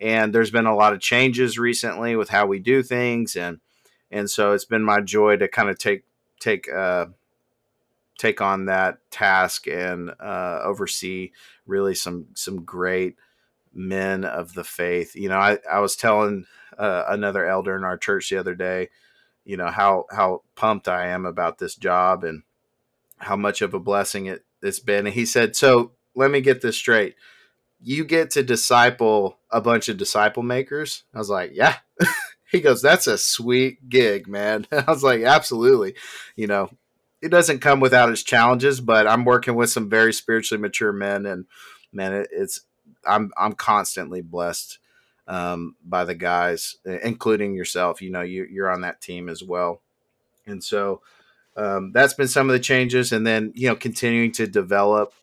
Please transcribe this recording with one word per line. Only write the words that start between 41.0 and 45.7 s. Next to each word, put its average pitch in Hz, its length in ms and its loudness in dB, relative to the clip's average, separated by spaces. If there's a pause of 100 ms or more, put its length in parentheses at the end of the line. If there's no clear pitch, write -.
and 90 200 -8 (460)
man, 95 220 -6
it, 101 180 -4
it's, 92 280 -6 (460)
I'm, 104 300 0
I'm 104 180 -2
constantly 92 680 -2
blessed, 85 560 -8 (500)
um, 87 560 -8